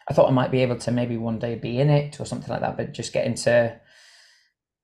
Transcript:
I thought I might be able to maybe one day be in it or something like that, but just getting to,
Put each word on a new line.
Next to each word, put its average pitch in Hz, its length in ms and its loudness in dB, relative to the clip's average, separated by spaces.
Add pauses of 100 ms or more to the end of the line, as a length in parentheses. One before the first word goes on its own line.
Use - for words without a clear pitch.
I 143 60 -4
thought 143 140 8
I 135 40 2
might 127 180 2
be 127 120 2
able 123 160 0
to - 120 -6
maybe 120 260 -2
one 113 220 -4
day 117 160 -6
be 117 240 -4
in 143 100 4
it 147 320 2
or - 40 -8
something - 260 -10
like - 100 -4
that, - 160 -4
but - 160 -6
just - 200 -10
getting 120 220 0
to, 117 460 2 (1040)